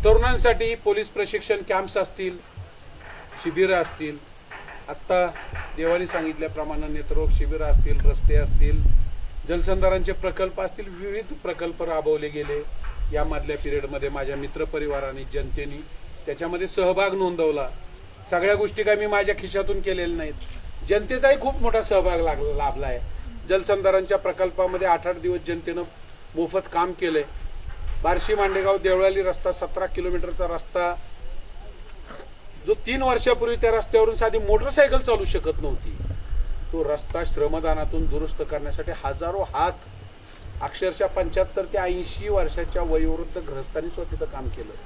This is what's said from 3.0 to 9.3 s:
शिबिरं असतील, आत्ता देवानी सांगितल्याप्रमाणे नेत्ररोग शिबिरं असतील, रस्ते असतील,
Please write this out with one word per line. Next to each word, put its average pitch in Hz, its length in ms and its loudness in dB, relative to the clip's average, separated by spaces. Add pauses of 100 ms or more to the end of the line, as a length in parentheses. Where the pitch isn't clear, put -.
शिबिरं 175 400 2
असतील, 151 500 -8 (560)
आत्ता 180 380 2 (500)
देवानी 170 300 0
सांगितल्याप्रमाणे 156 840 -4
नेत्ररोग 151 400 2 (100)
शिबिरं 151 260 0
असतील, 147 360 6
रस्ते - 360 8
असतील, - 460 8 (680)